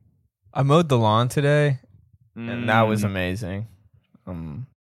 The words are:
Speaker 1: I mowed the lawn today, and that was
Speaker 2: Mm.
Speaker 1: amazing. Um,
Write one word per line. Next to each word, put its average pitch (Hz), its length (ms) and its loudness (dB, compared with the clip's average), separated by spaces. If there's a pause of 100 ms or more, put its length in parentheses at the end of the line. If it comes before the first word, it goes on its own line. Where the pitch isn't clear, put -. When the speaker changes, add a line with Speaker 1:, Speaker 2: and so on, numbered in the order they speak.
(540)
Speaker 1:
I 143 100 0
mowed 156 240 4
the 131 100 2
lawn 113 300 2
today, 147 540 0 (560)
and 117 320 -6
that 113 140 4
was 107 180 2
Speaker 2:
Mm. 104 60 0
Speaker 1:
amazing. 95 600 -4 (600)
Um, 85 400 -12 (140)